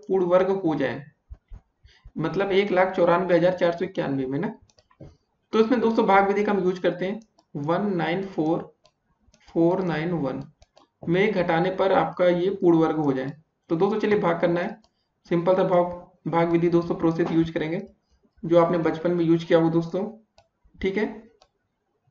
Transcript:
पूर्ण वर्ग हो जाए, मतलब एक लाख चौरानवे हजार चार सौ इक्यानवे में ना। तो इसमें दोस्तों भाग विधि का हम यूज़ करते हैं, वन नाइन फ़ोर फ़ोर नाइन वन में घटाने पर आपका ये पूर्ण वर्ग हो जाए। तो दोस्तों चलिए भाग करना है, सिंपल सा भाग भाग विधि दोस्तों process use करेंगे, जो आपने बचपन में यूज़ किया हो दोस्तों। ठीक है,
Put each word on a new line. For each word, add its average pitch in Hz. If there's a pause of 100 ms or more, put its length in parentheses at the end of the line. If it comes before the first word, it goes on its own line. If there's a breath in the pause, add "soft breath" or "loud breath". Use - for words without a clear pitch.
पूर्ण 185
वर्ग 185
हो 160
जाए, 131 (1120 soft breath)
मतलब 175
एक 202
लाख 185
चौरानवे 175
हजार 175
चार 175
सौ 175
इक्यानवे 139
में 131
ना। 220 (1000)
तो 214
इसमें 226
दोस्तों 226
भाग 196
विधि 202
का 214
हम 196
यूज़ 180
करते 180
हैं, 208 (360)
वन 175
नाइन 170
फ़ोर 160 (800)
फ़ोर 180
नाइन 165
वन 139 (600)
में 190
घटाने 170
पर 190
आपका 175
ये 175
पूर्ण 170
वर्ग 151
हो 143
जाए। 131 (360)
तो 170
दोस्तों 208
चलिए 208
भाग 170
करना 170
है, 202 (520)
सिंपल 180
सा 190
भाग 175 (180)
भाग 170
विधि 170
दोस्तों 170
process 165
use 165
करेंगे, 160 (640)
जो 170
आपने 170
बचपन 160
में 175
यूज़ 165
किया 170
हो 165
दोस्तों। 170 (720)
ठीक 190
है, 220 (1040)